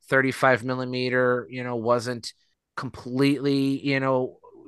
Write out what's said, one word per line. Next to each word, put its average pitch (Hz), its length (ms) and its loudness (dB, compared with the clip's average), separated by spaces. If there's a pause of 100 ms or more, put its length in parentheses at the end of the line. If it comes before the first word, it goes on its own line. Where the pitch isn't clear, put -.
Thirty-five 131 540 2
millimeter, 127 880 -2
you 123 160 -10
know, 123 100 -6
wasn't 117 560 -2 (460)
completely, 139 1080 0
you 139 140 0
know, 131 380 0 (300)